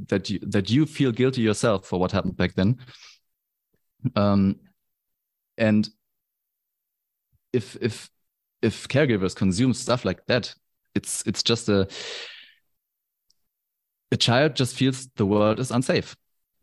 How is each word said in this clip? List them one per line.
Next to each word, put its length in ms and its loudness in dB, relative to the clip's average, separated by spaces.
that 240 -2
you, 100 -2
that 300 -2
you 160 4
feel 240 0
guilty 300 0
yourself 440 2
for 140 -2
what 120 0
happened 240 -2
back 200 0
then. 240 2
Um, 400 4
and 280 2
if, 260 -4
if, 300 -6
if 240 -2
caregivers 480 0
consume 380 0
stuff 300 -2
like 220 -4
that, 300 -2
it's, 320 -6
it's 160 -4
just 260 -2
a, 180 2
a 60 -2
child 380 2
just 200 -2
feels 320 0
the 80 2
world 340 2
is 100 -4
unsafe. 460 -2